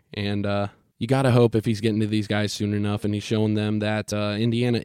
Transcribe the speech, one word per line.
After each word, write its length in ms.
and, 320
uh, 220
you 80
gotta 240
hope 240
if 100
he's 160
getting 180
to 80
these 200
guys 260
soon 180
enough 320
and 120
he's 80
showing 320
them 240
that, 340
uh, 240
Indiana 480